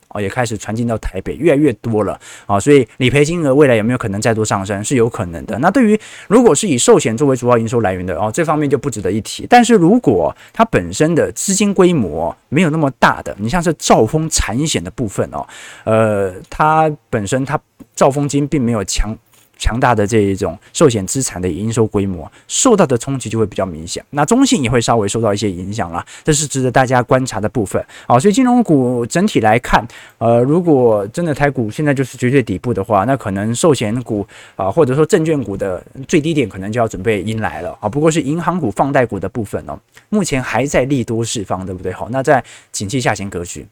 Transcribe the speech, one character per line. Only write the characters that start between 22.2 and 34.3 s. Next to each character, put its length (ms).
受 280
到 80
的 140
冲 220
击 100
就 80
会 80
比 100
较 80
明 220
显。 240
那 160
中 180
信 200
也 60
会 120
稍 160
微 100
受 140
到 100
一 60
些 140
影 200
响 200
啦， 120
这 100
是 140
值 160
得 80
大 120
家 200
观 240
察 120
的 80
部 160
分。 200
好， 120
所 100
以 40
金 100
融 200
股 420
整 220
体 140
来 180
看， 280
呃， 240
如 200
果 480
真 140
的 80
台 160
股 220
现 160
在 80
就 100
是 140
绝 140
对 100
底 160
部 160
的 100
话， 220
那 100
可 160
能 220
寿 180
险 300
股， 260